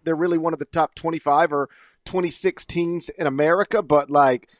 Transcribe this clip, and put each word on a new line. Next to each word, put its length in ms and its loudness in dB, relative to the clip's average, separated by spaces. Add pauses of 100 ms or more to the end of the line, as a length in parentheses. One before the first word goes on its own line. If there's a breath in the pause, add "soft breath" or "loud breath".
they're 100 -2
really 240 0
one 140 -2
of 60 -8
the 80 -10
top 280 -2
twenty-five 580 0
or 180 -2 (340 soft breath)
twenty-six 600 -4
teams 420 -4
in 180 -6
America, 560 0
but, 280 2
like, 500 2